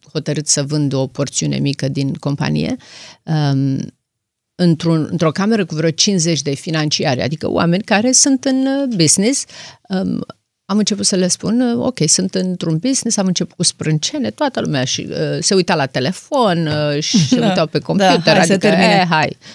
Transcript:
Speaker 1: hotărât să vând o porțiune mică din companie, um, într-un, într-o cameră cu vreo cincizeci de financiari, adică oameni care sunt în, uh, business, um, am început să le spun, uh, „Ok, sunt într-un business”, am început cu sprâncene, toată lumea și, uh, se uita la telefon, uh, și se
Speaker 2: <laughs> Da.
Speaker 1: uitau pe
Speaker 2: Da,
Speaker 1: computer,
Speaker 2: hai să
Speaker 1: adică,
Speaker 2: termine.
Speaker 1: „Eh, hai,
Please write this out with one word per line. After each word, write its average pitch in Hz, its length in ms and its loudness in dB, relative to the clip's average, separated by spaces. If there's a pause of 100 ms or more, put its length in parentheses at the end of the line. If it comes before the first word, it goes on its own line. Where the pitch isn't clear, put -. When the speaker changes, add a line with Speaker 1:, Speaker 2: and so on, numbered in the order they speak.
(120)
Speaker 1:
hotărât 151 360 -4
să - 160 0
vând 147 300 0
o 135 140 0
porțiune 143 500 -4
mică 139 300 -2
din 139 260 -2
companie, 147 600 -4 (480)
um, 139 680 -2 (640)
într-un, 165 560 2
într-o 160 200 0
cameră 202 340 0
cu 170 100 -10
vreo 160 140 0
cincizeci 170 520 0
de 143 120 -4
financiari, 151 680 -2
adică 127 300 -4
oameni 175 320 0
care 220 280 0
sunt 269 340 2
în, 262 200 0
uh, 269 300 -2
business, 196 480 2 (440)
um, 185 380 -2 (400)
am 196 120 0
început 202 280 0
să - 100 0
le 180 120 2
spun, 220 340 0
uh, 240 240 0
„Ok, 247 120 -2 (100)
sunt - 280 0
într-un 180 420 0
business”, 240 400 -2
am 196 80 0
început 180 300 -2
cu 180 80 -2
sprâncene, 156 640 -2
toată 262 320 -2
lumea 151 220 -2
și, - 260 -6
uh, 143 60 -6 (240)
se 165 160 0
uita 180 200 2
la 147 100 0
telefon, 170 840 0
uh, 151 360 0
și 160 240 2
se 247 120 2
Speaker 2:
<laughs> - 0 -
Da. 233 80 2
Speaker 1:
uitau 180 200 2
pe - 100 -4
Speaker 2:
Da, - 80 -2
Speaker 1:
computer, 175 500 4
Speaker 2:
hai 165 100 4
să 165 80 2
Speaker 1:
adică, 196 140 2
Speaker 2:
termine. 196 340 4
Speaker 1:
„Eh, 180 80 2
hai, 156 280 0 (180)